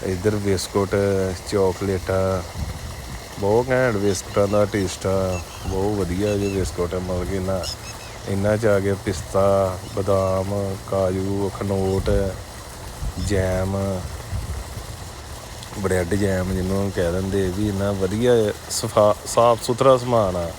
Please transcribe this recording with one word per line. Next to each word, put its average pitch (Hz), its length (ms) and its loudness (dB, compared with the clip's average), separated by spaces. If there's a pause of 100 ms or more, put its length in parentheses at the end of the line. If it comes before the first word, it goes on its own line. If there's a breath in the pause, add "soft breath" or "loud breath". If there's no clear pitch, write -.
ਇੱਧਰ 98 300 0 (100)
ਬਿਸਕੁਟ, 98 500 0 (560)
ਚਾਕਲੇਟਾਂ, 95 880 0 (960)
ਬਹੁਤ 110 300 4
ਘੈਂਟ 127 280 4
ਬਿਸਕੁਟਾਂ 101 500 2
ਦਾ 104 180 4
ਟੇਸਟ 98 420 -2
ਆ, 95 320 0 (280)
ਬਹੁਤ 98 300 0
ਵਧੀਆ 95 400 0
ਜੇ 101 120 0
ਬਿਸਕੁਟ 90 440 -2
ਆ। 92 60 -2
ਮਤਲਬ 90 300 -2
ਕਿ 95 60 -4
ਇਹਨਾਂ, 92 240 0 (720)
ਇਹਨਾਂ 104 280 2
'ਚ 113 80 0
ਆ 101 140 6
ਗਿਆ 98 160 2 (100)
ਪਿਸਤਾ, 98 720 2 (200)
ਬਦਾਮ, 95 560 0 (380)
ਕਾਜੂ, 95 580 0
ਅਖਰੋਟ, 95 640 0 (1160)
ਜੈਮ, 95 500 0 (2000)
ਬ੍ਰੈਡ 92 340 2
ਜੈਮ 95 380 2
ਜਿਹਨੂੰ 95 420 0
ਕਹਿੰਦੇ, 95 500 0
ਇਹ 90 80 0
ਵੀ 104 160 0
ਇੰਨਾ 98 240 0
ਵਧੀਆ 101 380 2 (400)
ਸਫਾ-, 104 440 4 (120)
ਸਾਫ਼ 117 360 4
ਸੁਥਰਾ 131 340 6
ਸਮਾਨ 113 380 2
ਆ। 85 120 -2 (120)